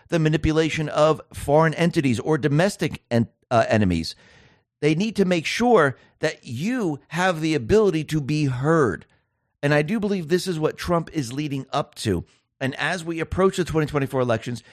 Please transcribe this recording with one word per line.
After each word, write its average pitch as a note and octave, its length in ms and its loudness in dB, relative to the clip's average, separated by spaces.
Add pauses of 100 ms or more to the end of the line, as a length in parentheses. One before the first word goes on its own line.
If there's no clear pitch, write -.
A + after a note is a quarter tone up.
the E3+ 100 0
manipulation D#3 720 0
of D3+ 320 2 (140)
foreign D#3 400 2
entities D#3 440 0
or D3+ 200 0
domestic D3+ 720 0
en-, A#2 180 2 (220)
uh, A#2 180 4
enemies. F#2 480 0 (640)
They D#3 160 2
need G#3 200 -4
to G3 80 2
make F3+ 220 0
sure G#3+ 500 2 (220)
that - 260 -6
you E3 540 -4 (100)
have F3 320 -2
the D#3 140 0
ability D#3+ 500 2
to D#3 160 -4
be D3 260 0
heard. C3 600 0 (560)
And C#3+ 100 2
I D3 100 4
do G3 180 -4
believe F#3+ 280 -2
this F3+ 200 0
is E3+ 100 -4
what D#3 180 -2
Trump E3+ 360 -2
is B2+ 200 -4
leading C#3 400 -6
up D3 240 -4
to. F#2 280 -2 (360)
And C3+ 140 -4
as E3 300 -6
we E3 160 -8
approach F#3 360 0
the F3+ 80 -2
twenty D3+ 220 -2
twenty-four C3+ 340 -2
elections, A#2+ 420 -2 (100)